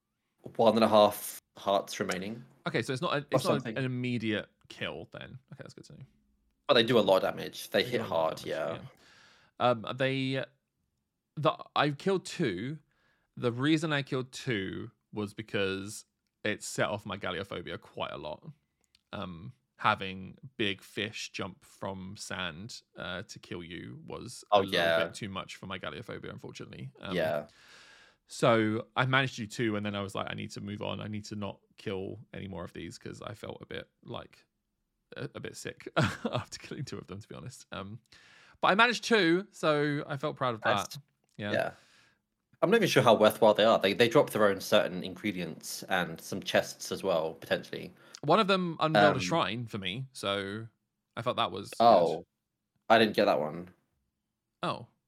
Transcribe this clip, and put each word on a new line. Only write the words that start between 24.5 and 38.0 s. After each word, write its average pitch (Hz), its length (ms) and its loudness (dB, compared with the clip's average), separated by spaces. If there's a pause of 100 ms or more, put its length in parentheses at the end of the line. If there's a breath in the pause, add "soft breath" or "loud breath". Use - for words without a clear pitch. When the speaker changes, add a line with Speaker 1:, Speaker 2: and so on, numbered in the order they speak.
Speaker 1:
Oh, 101 80 8
Speaker 2:
a - 20 4
little 95 120 -4
Speaker 1:
yeah. 85 300 4
Speaker 2:
bit 92 100 -8
too 107 140 -8
much 92 280 -10
for - 100 -16
my 95 140 -10
Galeophobia, 95 500 -10
unfortunately. - 600 -14 (100)
Um, 92 160 -8
Speaker 1:
Yeah. 78 300 -2 (840 soft breath)
Speaker 2:
so 113 580 2 (100)
I 127 100 2
managed 131 300 2
to 120 60 -8
do 104 60 -8
two, 110 280 -2
and 104 80 -4
then 104 120 -4
I 101 40 -4
was 95 140 -6
like, 107 160 -4
"I - 40 -8
need 104 180 -10
to - 80 -12
move 104 220 -10
on. 98 180 -6
I 104 80 -10
need 107 180 -8
to 104 100 -12
not 101 220 -8 (200)
kill 101 420 -8 (120)
any 98 160 -10
more 90 160 -10
of - 80 -16
these," 82 260 -12
'cause - 240 -14
I - 120 -10
felt - 260 -14
a - 60 -18
bit, - 220 -12 (160)
like, - 420 -16 (720)
a, 135 180 -10
a - 60 -14
bit - 160 -12
sick - 360 -12
<laughs> - 40 -8
after - 640 -2
killing - 260 -10
two - 140 -12
of - 100 -16
them, 98 120 -12
to - 80 -18
be - 60 -14
honest. 95 380 -16
Um, 98 260 -10 (600 soft breath)